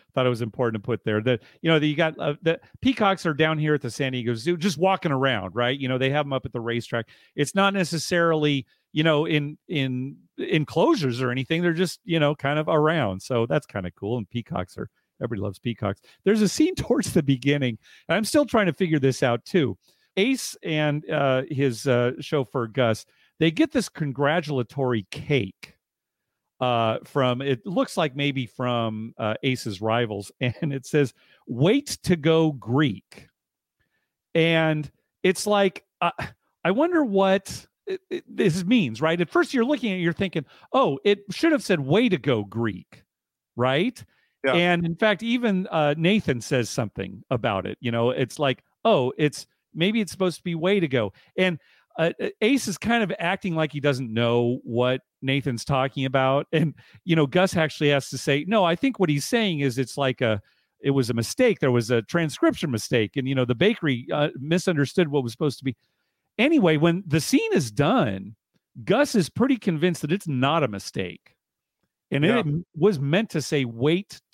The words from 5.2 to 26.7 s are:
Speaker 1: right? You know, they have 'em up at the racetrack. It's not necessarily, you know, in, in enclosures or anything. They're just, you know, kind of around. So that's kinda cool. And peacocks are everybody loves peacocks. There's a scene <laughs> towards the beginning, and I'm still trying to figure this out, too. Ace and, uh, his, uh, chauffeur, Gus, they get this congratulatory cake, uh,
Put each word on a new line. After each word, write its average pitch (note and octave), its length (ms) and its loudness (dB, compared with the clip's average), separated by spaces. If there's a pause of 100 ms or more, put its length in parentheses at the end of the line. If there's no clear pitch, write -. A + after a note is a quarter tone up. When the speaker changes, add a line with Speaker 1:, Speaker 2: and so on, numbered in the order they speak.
Speaker 1:
right? A#2+ 240 -2
You C3+ 100 -4
know, B2+ 100 -2
they C3 120 0
have D3 140 0
'em C#3 80 -6
up C3 140 -4
at G#2+ 60 -12
the A#2+ 80 -6
racetrack. A#2 480 -4 (260)
It's C#3+ 200 -2
not G3 200 2
necessarily, D#3+ 880 0 (280)
you D3+ 120 0
know, D#3 220 2
in, D3+ 320 -2 (100)
in C3+ 480 -4 (220)
enclosures D#3 840 0
or B2+ 100 0
anything. C3 300 -2
They're F3 140 2
just, F3 300 -4
you E3 160 -2
know, D3 140 2
kind D3 240 -2
of D#3 100 -2
around. D3+ 540 2
So A#2 220 0
that's D3+ 220 -2
kinda F2+ 240 -8
cool. G#2+ 260 -6
And A2+ 140 -8
peacocks - 480 -8
are A2+ 100 -10 (340)
everybody A#2 200 -6
loves G2+ 160 -8
peacocks. G#2+ 420 -6 (240)
There's G#3+ 180 4
a G3+ 60 4
scene - 260 0
<laughs> - 20 -10
towards - 380 -2
the F3 80 4
beginning, C3+ 560 0 (300)
and E3 80 2
I'm G#3+ 80 0
still D4 220 2
trying G#3+ 200 2
to E3 80 0
figure D#3+ 240 0
this C3+ 240 2
out, A#2+ 220 0
too. C3 340 0 (380)
Ace A#3+ 460 -2
and, D3+ 480 -2
uh, C3+ 400 2
his, C3+ 360 -2
uh, B2 340 2
chauffeur, C3+ 480 -4
Gus, A2+ 360 0 (340)
they D#3+ 120 4
get A#3 220 0
this A#3+ 160 -2
congratulatory C#3 1200 -2
cake, - 680 -4 (840)
uh, A#2 440 0